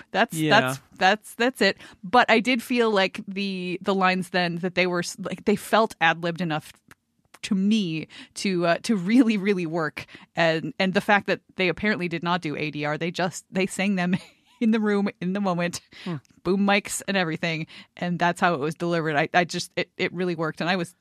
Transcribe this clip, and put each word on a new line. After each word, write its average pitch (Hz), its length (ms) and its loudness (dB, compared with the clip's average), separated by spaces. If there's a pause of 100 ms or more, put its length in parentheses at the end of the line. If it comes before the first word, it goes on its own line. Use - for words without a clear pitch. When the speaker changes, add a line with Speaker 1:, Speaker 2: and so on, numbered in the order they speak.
(120)
Speaker 1:
That's, 202 220 0
Speaker 2:
Yeah. 156 260 4
Speaker 1:
that's, 135 200 0 (180)
that's, 196 360 0
that's 240 280 0
it. 196 160 2 (260)
But 233 260 4
I 220 100 6
did 233 220 0
feel 233 280 0
like 190 360 0
the, 185 560 -6
the 196 120 0
lines 185 360 2
then 175 260 0
that 175 180 -4
they 180 120 4
were 175 140 0
s-, - 180 -6
like, - 280 -8
they 196 100 4
felt 214 460 2
ad-libbed 165 400 0
enough 156 300 -4 (680)
to - 120 -2
me 190 540 0 (260)
to, 175 320 0
uh, 170 160 4
to 226 140 0
really, 220 420 4
really 185 280 0
work. 156 380 -4 (300)
And, 165 440 0
and 190 160 2
the 202 60 2
fact 202 280 2
that 175 120 0 (160)
they 185 120 0
apparently 208 400 -2
did 165 140 -6
not 175 200 -2
do 143 140 -6
A 151 140 -4
D 147 140 -6
R, 151 140 -2
they 170 120 -4
just, 170 400 -4
they 185 160 -2
sang 190 300 -2
them 180 240 0
<laughs> - 400 -16
in 226 100 2
the 226 100 2
room, 202 280 0 (120)
in 185 140 -4
the 202 60 -4
moment, 175 420 -2 (220)
Speaker 2:
Hmm. 170 120 -6 (260)
Speaker 1:
boom 196 240 2
mics 202 400 0
and 196 100 -2
everything. 160 500 -4 (320)
And 175 200 -4
that's 170 220 0
how 175 140 4
it 131 60 -4
was 156 140 -2
delivered. 165 400 -2
I, 143 200 0
I 180 100 4
just, 170 320 -8
it, 175 220 -2
it 185 160 -2
really 180 200 -4
worked. 156 280 -6
And 165 80 -2
I 190 60 0
was 170 240 -6